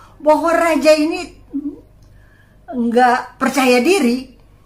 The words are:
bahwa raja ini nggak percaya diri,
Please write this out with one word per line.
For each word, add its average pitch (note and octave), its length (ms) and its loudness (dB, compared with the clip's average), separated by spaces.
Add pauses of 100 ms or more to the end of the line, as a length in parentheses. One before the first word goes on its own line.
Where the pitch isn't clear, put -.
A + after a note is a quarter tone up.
(200)
bahwa D4+ 320 2
raja D#4 400 2
ini D#4+ 400 -2 (1400)
nggak B3 720 -2
percaya B3+ 400 0
diri, C4 560 -2 (300)